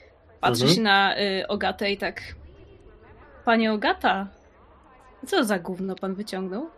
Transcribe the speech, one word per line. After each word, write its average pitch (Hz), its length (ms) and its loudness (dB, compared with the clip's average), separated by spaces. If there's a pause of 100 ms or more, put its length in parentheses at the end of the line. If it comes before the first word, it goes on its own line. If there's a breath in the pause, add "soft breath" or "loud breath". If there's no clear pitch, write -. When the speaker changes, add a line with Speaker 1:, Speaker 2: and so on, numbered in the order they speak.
(400 loud breath)
Speaker 1:
Patrzę 120 220 2
Speaker 2:
Mhm. 147 140 6
Speaker 1:
się 226 60 2
na, 196 380 4
y, 190 280 -2
Ogatę 202 440 -2
i 196 60 -4
tak: 196 240 -6 (1200)
„Panie 226 280 2
Ogata, 208 540 0 (1000)
co 359 160 2
za 202 160 0
gówno 185 360 -6
pan 190 200 -6
wyciągnął? 190 460 -6
Speaker 3:
No, 330 160 -10